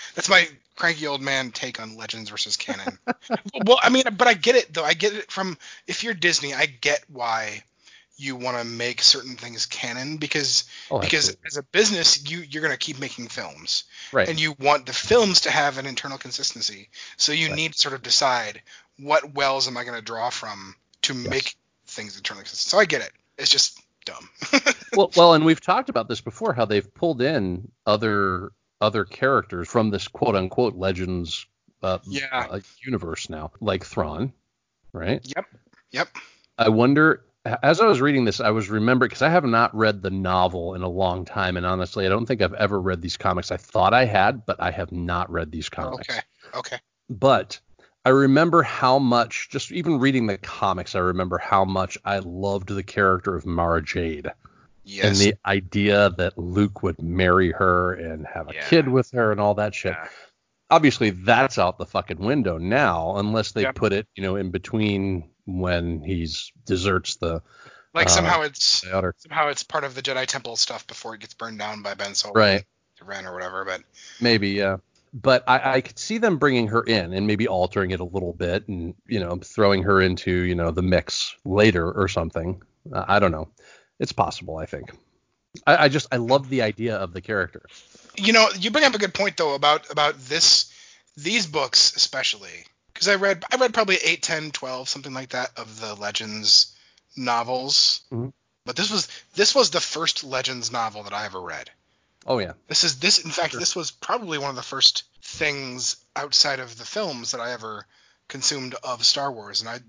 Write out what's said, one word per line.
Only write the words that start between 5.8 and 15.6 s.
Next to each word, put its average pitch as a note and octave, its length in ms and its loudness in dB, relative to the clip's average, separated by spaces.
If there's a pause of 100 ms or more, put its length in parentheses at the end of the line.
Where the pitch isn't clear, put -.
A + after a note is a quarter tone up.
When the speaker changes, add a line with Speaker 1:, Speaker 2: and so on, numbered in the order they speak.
Speaker 1:
if F3 160 -6
you're A3+ 100 -4
Disney, D3+ 400 0
I C#3 140 0
get C#3+ 400 -2
why A2+ 560 -6 (540)
you C#3 180 -8
wanna B2 280 -6
make A#2 380 -6
certain B2+ 340 4
things A#2 300 -8
canon C3 520 -8
because, D3 480 -2 (260)
Speaker 2:
Oh, C3+ 80 0
Speaker 1:
because D3 300 2
Speaker 2:
absolutely. - 180 -12
Speaker 1:
as D3 100 -8
a C#3 60 -8
business, E3+ 680 2
you, E3+ 100 -8
you're D3+ 220 -8
gonna C#3+ 160 0
keep C#3 220 -6
making B2 280 -10
films. E2 580 -8 (260)
Speaker 2:
Right. A2 180 2
Speaker 1:
And D#3+ 100 -2
you D#3 200 0
want C#3 260 4
the B2+ 80 -10
films G#3+ 480 4
to - 100 -2
have C#3+ 260 2